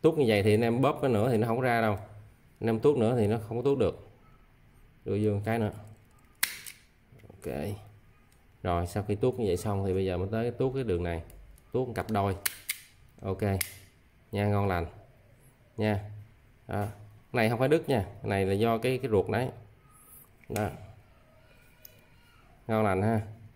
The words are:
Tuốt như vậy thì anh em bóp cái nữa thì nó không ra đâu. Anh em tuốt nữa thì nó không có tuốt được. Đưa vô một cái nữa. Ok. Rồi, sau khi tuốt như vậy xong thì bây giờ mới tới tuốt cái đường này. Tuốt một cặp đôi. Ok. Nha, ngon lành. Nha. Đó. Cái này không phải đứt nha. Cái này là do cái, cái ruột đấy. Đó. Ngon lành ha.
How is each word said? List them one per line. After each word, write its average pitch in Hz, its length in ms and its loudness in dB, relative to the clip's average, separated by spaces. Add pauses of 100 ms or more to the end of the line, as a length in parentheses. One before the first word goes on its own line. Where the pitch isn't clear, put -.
Tuốt 156 180 4
như 143 100 4
vậy 104 140 4
thì 104 120 6
anh 107 60 4
em 117 200 2
bóp 135 220 2
cái 135 80 2
nữa 110 200 2
thì 117 60 2
nó 110 100 2
không 117 140 0
ra 120 200 2
đâu. 107 180 2 (600)
Anh 110 80 0
em 113 120 2
tuốt 143 160 4
nữa 120 220 2
thì 107 80 4
nó 110 120 2 (100)
không 110 80 -4
có 123 60 -4
tuốt 139 160 2
được. 95 300 0 (960)
Đưa 104 180 -2
vô 107 120 2
một 101 100 0
cái 113 140 0
nữa. 107 120 0 (1600)
Ok. - 260 -10 (1080)
Rồi, 87 240 -2
sau 101 160 -4
khi 104 120 -2
tuốt 123 200 0
như 117 120 -2
vậy 87 100 2
xong 98 300 -2
thì 95 60 0
bây 95 120 0
giờ 90 140 0
mới 95 140 -2
tới 113 180 -2
tuốt 127 240 -2
cái 135 100 -4
đường 90 180 0
này. 85 200 -4 (500)
Tuốt 127 160 -2
một 113 80 -10
cặp 92 140 -4
đôi. 101 260 2 (880)
Ok. 95 200 -4 (920)
Nha, 104 140 0
ngon 101 220 2
lành. 87 180 -2 (920)
Nha. 107 240 0 (680)
Đó. 101 140 -4
Cái 104 60 -4 (440)
này 113 160 2
không 117 100 0
phải 131 100 4
đứt 160 200 2
nha. 127 140 4
Cái - 280 -6
này 98 160 2
là 98 60 2
do 113 260 2
cái, 127 200 0
cái 123 120 -4
ruột 98 180 4
đấy. 117 200 0 (1000)
Đó. 104 200 -2 (2000)
Ngon 110 180 2
lành 95 180 2
ha. 110 180 2 (360)